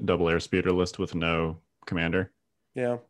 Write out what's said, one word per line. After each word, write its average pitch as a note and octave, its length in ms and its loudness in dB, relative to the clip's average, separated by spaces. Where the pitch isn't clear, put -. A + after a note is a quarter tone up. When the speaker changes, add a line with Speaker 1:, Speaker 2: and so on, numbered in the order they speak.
Speaker 1:
double F2 240 2
air E2 120 4
speeder F2+ 320 0
list F2+ 260 0
with F#2 160 -6
no E2 440 0
commander. F2 460 0
Speaker 2:
Yeah. A#2+ 240 -2